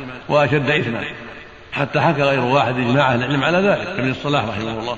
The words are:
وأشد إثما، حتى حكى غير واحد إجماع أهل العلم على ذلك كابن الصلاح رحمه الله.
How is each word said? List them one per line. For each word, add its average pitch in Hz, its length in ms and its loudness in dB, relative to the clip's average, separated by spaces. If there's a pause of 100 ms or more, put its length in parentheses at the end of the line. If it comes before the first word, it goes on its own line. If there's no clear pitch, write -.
(280)
وأشد 143 420 2
إثما، 120 300 0 (720)
حتى 139 280 -2
حكى 143 220 2
غير 139 180 2
واحد 127 380 2
إجماع 131 340 2
أهل 120 120 0
العلم 139 200 0
على 165 140 2
ذلك 190 380 0
كابن 131 140 0
الصلاح 139 340 0
رحمه 110 360 -6
الله. 117 180 -6